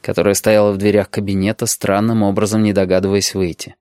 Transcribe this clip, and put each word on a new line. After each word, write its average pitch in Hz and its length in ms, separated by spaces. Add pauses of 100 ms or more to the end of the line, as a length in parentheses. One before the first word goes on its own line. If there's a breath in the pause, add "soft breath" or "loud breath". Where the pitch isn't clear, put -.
которая 98 320
стояла 104 380
в 98 40
дверях 104 320
кабинета, 101 560
странным 107 580
образом 104 400
не 104 120
догадываясь 95 600
выйти. 90 460